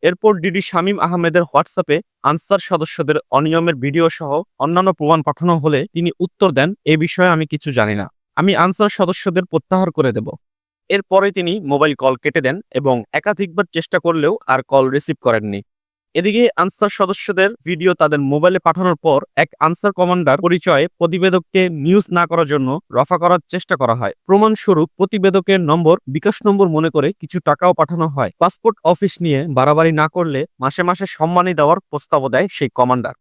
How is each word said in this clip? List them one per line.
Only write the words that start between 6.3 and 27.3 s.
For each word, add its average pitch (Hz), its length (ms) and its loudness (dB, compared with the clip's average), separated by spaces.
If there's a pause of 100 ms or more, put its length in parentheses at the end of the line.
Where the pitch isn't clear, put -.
দেন, 143 220 0 (120)
"এ 156 120 2
বিষয়ে 175 300 0
আমি 160 180 0
কিছু 147 260 -8
জানি 107 240 0
না, 101 160 -6 (240)
আমি 180 200 2
আনসার 190 340 0
সদস্যদের 180 560 -2
প্রত্যাহার 185 460 -2
করে 135 200 0
দেব।" 110 180 -6 (600)
এরপরে 196 420 2
তিনি 180 280 -4
মোবাইল 143 360 0
কল 131 200 0
কেটে 147 260 -4
দেন 139 200 -2 (100)
এবং 127 320 0 (100)
একাধিকবার 190 600 -2
চেষ্টা 165 260 -4
করলেও 165 380 0 (100)
আর 131 200 0
কল 135 220 2
রিসিভ 135 320 -2
করেননি। 107 400 0 (520)
এদিকে 208 420 2
আনসার 196 340 0
সদস্যদের 190 600 0 (160)
ভিডিও 175 280 0
তাদের 151 260 2
মোবাইলে 151 400 2
পাঠানোর 175 360 0
পর 147 280 0 (120)
এক 143 140 0 (100)
আনসার 170 320 0
কমান্ডার 180 500 0
পরিচয়ে 170 460 2
প্রতিবেদককে 180 840 0
নিউজ 170 420 2
না 170 160 2
করার 165 200 0
জন্য 135 320 -2 (120)
রফা 139 260 0
করার 175 300 2
চেষ্টা 180 280 -4
করা 123 200 0
হয়। 117 180 -4 (120)
প্রমাণস্বরূপ 196 720 2
প্রতিবেদকের 190 640 0
নম্বর 165 480 2
বিকাশ 156 280 -2 (100)
নম্বর 202 220 4
মনে 160 220 0
করে 156 240 0
কিছু - 260 -8